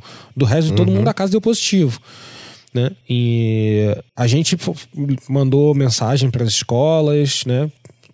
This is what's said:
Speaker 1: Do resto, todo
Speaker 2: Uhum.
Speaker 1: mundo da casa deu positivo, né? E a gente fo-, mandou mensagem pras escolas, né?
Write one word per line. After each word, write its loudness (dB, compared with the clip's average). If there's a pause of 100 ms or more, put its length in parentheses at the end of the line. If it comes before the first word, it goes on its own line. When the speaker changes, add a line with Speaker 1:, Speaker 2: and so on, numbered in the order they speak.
(360)
Speaker 1:
Do 0
resto, 2
todo 2
Speaker 2:
Uhum. 2
Speaker 1:
mundo 2
da 0
casa -4
deu 2
positivo, 0 (760)
né? -2 (180)
E 0 (200)
a -2
gente 0
fo-, -6 (540)
mandou 2
mensagem 0
pras -2
escolas, 0
né? -2 (440)